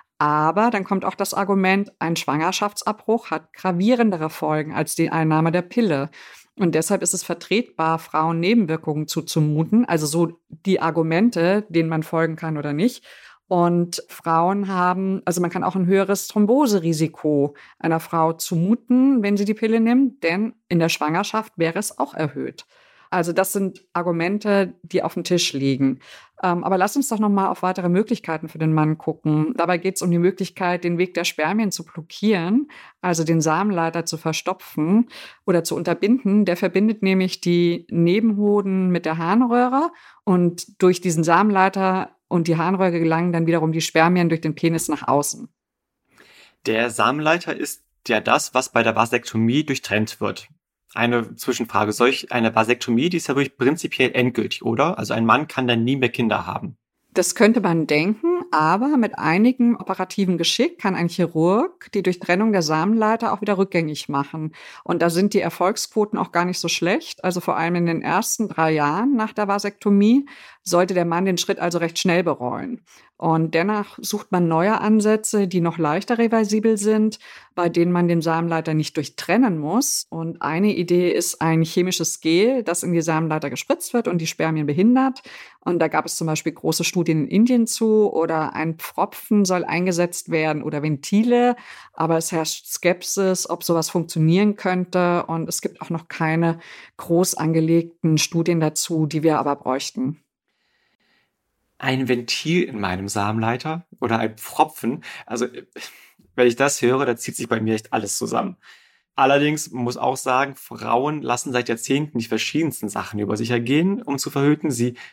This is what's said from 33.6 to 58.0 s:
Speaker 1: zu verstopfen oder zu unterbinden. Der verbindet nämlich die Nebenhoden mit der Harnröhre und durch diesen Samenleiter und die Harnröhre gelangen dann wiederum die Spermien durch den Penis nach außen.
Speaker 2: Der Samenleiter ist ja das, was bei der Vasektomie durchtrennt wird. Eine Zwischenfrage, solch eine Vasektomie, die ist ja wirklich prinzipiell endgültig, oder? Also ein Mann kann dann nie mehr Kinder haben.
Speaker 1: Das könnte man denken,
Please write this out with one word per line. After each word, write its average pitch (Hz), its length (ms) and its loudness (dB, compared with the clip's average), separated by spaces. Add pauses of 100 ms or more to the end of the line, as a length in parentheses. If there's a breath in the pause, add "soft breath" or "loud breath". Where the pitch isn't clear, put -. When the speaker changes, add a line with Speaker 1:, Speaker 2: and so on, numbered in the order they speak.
Speaker 1:
zu 160 100 -6
verstopfen 175 920 0 (360 loud breath)
oder 175 200 2
zu - 100 -4
unterbinden. 196 720 2
Der 175 120 0
verbindet 208 460 0
nämlich 185 380 0
die 175 500 2
Nebenhoden 196 1000 2
mit 175 160 0
der 160 120 -2
Harnröhre 247 720 2 (320 loud breath)
und 175 580 0
durch 180 200 4
diesen 165 240 0
Samenleiter 190 840 2 (180)
und 170 180 0
die 165 100 2
Harnröhre 175 440 0
gelangen 165 320 2
dann 165 160 0
wiederum 160 240 2
die 165 80 -2
Spermien 170 480 4
durch 160 120 0
den 156 140 -2
Penis 165 320 0
nach 151 220 -4
außen. - 400 -2 (1160 soft breath)
Speaker 2:
Der 113 260 0
Samenleiter 151 640 0
ist - 260 -8 (240)
ja 110 140 2
das, - 340 0
was 127 160 0
bei 117 140 2
der 110 100 0
Vasektomie 117 680 0
durchtrennt 107 560 -4
wird. - 280 -6 (460)
Eine 117 420 -2
Zwischenfrage, 117 560 -2
solch 123 400 0
eine 113 220 0
Vasektomie, 120 560 0
die 175 60 0
ist 156 120 -4
ja 135 80 -2
wirklich 139 200 0
prinzipiell 131 560 0
endgültig, 120 520 -2
oder? 135 340 0
Also - 160 -4
ein 113 100 0
Mann 123 220 4
kann 131 220 -2
dann 117 160 2
nie 131 120 0
mehr 131 120 2
Kinder 104 380 -2
haben. - 300 -8 (380)
Speaker 1:
Das 185 200 0
könnte 226 260 4
man 165 260 0
denken, 208 560 0 (100)